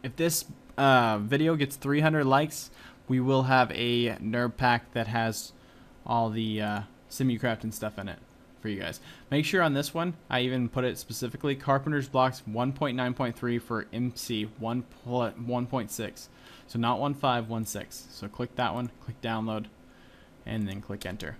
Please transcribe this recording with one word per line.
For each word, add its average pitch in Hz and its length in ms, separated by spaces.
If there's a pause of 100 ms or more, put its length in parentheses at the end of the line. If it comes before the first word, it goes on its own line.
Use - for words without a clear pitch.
If 117 140
this, 165 280 (320)
uh, 123 420
video 143 380
gets 139 200
three 143 240
hundred 156 260
likes, 147 440 (380)
we 127 120
will 131 240
have 127 280
a 120 440
nerd 120 420
pack 120 340
that 113 160
has 113 440 (540)
all 117 240
the, 110 300
uh, 104 200 (300)
Simucraft 120 540
and 110 100
stuff - 240
in 98 100
it 82 100 (420)
for 110 80
you 101 100
guys. 85 220 (300)
Make 151 160
sure 185 160
on 156 100
this 143 220
one, 170 200 (140)
I 127 140
even 127 260
put 127 160
it 120 140
specifically, 131 580
Carpenter's 139 520
Blocks 127 380
one 120 260
point 135 240
nine 123 180
point 120 200
three 120 240
for 113 360
M 120 200
C 107 300 (140)
one 117 240
pl-, 120 480
one 123 360
point 123 240
six. - 380 (380)
So - 120
not 117 220
one 143 140
five, 120 340
one 113 160
six. - 460
So - 180
click - 280
that 113 180
one, 120 160 (120)
click - 200
download, 110 460 (760)
and 107 240
then 98 140
click 101 240
enter. 80 340